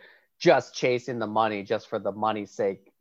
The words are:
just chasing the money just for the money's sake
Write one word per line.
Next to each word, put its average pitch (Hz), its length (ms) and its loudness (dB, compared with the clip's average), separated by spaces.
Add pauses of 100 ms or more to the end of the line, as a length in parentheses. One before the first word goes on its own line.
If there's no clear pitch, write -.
(380)
just 151 340 4
chasing 123 460 -2
the 113 80 -2
money 107 380 0
just 107 240 -4
for 110 100 -4
the 98 140 -4
money's 107 400 -4
sake 98 480 -4